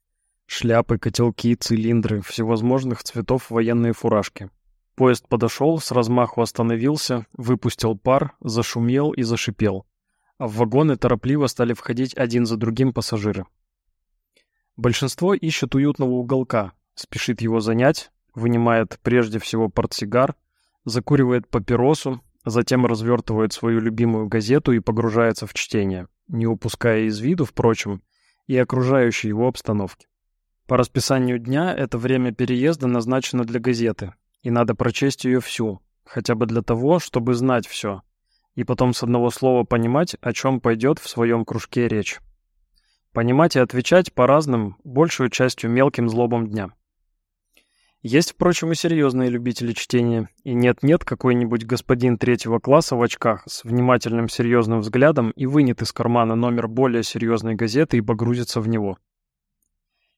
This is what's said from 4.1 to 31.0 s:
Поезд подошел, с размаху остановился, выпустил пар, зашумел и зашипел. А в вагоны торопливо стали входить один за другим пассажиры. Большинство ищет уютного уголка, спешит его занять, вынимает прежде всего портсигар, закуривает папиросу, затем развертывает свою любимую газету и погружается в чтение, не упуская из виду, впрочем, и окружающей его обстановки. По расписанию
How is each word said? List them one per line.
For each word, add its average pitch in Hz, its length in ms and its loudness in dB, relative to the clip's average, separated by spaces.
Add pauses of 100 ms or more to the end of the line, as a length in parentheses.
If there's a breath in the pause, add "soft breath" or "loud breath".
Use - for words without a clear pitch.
Поезд 127 320 2
подошел, 135 520 0
с - 120 -8
размаху 120 520 0
остановился, 117 920 -2
выпустил 117 640 -2
пар, 135 440 0
зашумел 120 720 0
и 131 100 -4
зашипел. 110 640 -2 (500)
А 131 100 -8
в 107 100 -6
вагоны 123 400 2
торопливо 127 500 0
стали 120 260 0
входить 123 440 -4
один 120 280 0
за 113 120 -2
другим 117 360 0
пассажиры. 104 540 -4 (1300)
Большинство 123 580 0
ищет 160 400 -2
уютного 135 360 0
уголка, 123 640 -2 (220)
спешит - 460 -6
его 113 200 0
занять, 117 500 0 (240)
вынимает 117 680 0
прежде 113 360 2
всего 113 320 -2
портсигар, 117 640 -2 (500)
закуривает 123 640 0
папиросу, 123 720 0 (240)
затем 120 400 2
развертывает 113 680 0
свою 117 280 0
любимую 110 460 0
газету 113 460 0
и 113 80 2
погружается 113 680 0
в - 80 -14
чтение, 95 540 -4 (200)
не 113 180 -2
упуская 113 580 0
из 107 140 -2
виду, 151 280 0
впрочем, 107 560 -2 (440)
и 127 120 0
окружающей 127 720 2
его 110 200 0
обстановки. 104 580 -4 (600)
По 127 100 0
расписанию 123 600 0